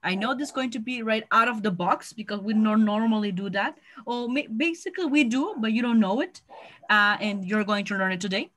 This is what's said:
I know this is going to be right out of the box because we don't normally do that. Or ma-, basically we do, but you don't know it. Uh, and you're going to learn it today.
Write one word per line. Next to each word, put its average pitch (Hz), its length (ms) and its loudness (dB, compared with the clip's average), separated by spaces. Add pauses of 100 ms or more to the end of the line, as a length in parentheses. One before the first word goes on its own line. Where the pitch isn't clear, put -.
I 185 80 0
know 220 200 -2
this 277 140 -6
is - 60 -16
going 262 160 -2
to 262 80 -8
be 240 240 -6
right 220 300 0
out 226 160 4
of 220 160 -4
the 214 80 2
box 175 400 -2
because 208 280 -8
we 208 140 -4
don't 214 300 4
normally 214 480 2
do 190 180 -4
that. 208 260 -2 (280)
Or 240 240 -6
ma-, 269 280 -4
basically 339 500 -4
we 285 180 4
do, 277 340 0
but 220 140 0
you 233 100 0
don't 233 160 4
know 208 220 4
it. 359 220 -6 (460)
Uh, 208 320 4
and 202 240 -4
you're 208 200 0
going 202 220 0
to 208 120 -4
learn 190 140 0
it 180 80 -4
today. 202 360 -2